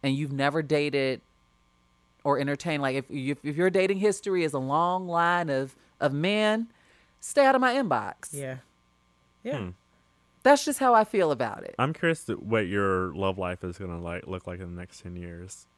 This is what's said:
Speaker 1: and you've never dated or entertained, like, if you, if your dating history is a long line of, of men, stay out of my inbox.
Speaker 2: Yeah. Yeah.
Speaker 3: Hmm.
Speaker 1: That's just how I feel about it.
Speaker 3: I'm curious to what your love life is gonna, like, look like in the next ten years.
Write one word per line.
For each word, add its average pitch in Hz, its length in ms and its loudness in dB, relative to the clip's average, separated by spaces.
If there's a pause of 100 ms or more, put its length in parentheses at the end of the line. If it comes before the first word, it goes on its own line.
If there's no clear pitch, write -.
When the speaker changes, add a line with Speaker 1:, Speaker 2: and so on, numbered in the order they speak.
Speaker 1:
and 135 120 0
you've 143 180 -4
never 143 280 0
dated 143 600 0 (1000)
or 143 160 2
entertained, 143 420 -2
like, 135 140 0
if 139 140 -4
you, 139 340 -4
if 147 120 -4
your 175 140 4
dating 190 300 2
history 190 440 0
is 151 100 0
a 139 60 0
long 170 480 0
line 170 420 2
of, 135 260 -2 (260)
of 143 100 2
men, 214 560 0 (540)
stay - 240 4
out 269 100 6
of 254 60 4
my 254 140 2
inbox. 139 580 -2
Speaker 2:
Yeah. 135 240 -8 (880)
Yeah. 254 160 -4
Speaker 3:
Hmm. 95 100 -6 (760)
Speaker 1:
That's 285 220 6
just 294 140 -4
how 254 160 4
I 220 100 6
feel 180 260 2
about 113 320 -4
it. - 160 -12
Speaker 3:
I'm 139 140 2
curious 165 320 -2
to 113 100 -4
what 107 320 0
your 92 460 0
love 95 240 -2
life 90 260 -4
is 90 140 -8
gonna, 90 240 -8
like, 85 260 -8
look 92 200 -10
like 90 120 -10
in 90 160 -10
the 87 40 -10
next - 220 -16
ten 87 140 -12
years. 87 520 -14 (100)